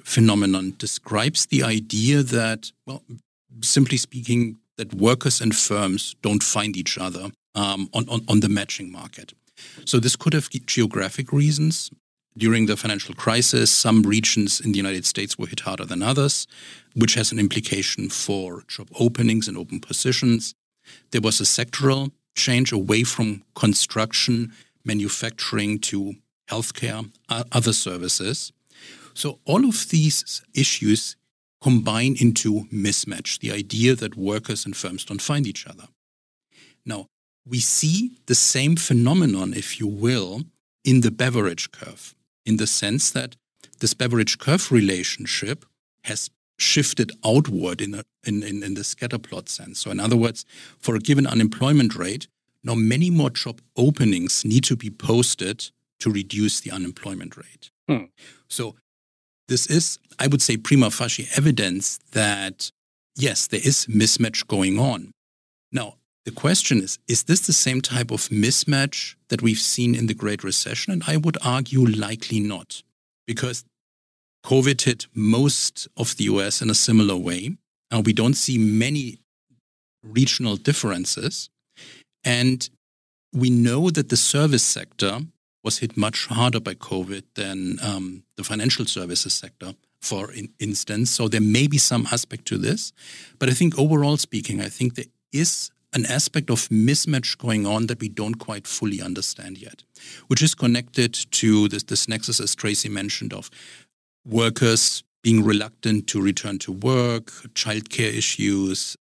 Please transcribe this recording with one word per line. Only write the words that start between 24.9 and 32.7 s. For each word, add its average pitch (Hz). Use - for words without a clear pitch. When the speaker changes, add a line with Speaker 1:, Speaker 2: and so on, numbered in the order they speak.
Speaker 1:
to 98
healthcare, 110
o-, 117
other 117
services. 92
So -
all 220
of -
these -
issues -
combine 117
into 113